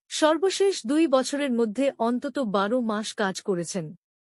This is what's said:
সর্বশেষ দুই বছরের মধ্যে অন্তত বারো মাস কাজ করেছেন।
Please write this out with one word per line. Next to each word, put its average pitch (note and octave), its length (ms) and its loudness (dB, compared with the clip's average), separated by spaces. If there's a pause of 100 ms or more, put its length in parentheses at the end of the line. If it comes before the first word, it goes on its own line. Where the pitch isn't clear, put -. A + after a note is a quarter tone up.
সর্বশেষ F4 800 2
দুই D#4 200 2
বছরের C4+ 460 0
মধ্যে A#3 460 0
অন্তত A#3+ 400 -2
বারো G#3 420 0
মাস A3 340 -4
কাজ F#3+ 280 -4
করেছেন। E3 520 -6 (360)